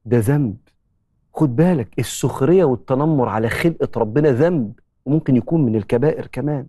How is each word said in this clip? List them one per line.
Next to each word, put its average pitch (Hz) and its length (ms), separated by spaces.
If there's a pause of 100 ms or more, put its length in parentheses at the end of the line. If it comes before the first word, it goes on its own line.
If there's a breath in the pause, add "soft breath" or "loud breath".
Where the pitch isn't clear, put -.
ده 117 120
ذنب. 117 400 (760)
خد 135 220
بالك، 156 440
السخرية 139 640
والتنمر 135 680
على 113 200
خلقة - 500
ربنا 127 320
ذنب، 127 480 (260)
وممكن 147 300
يكون 147 300
من 110 100
الكبائر 123 520
كمان. 139 420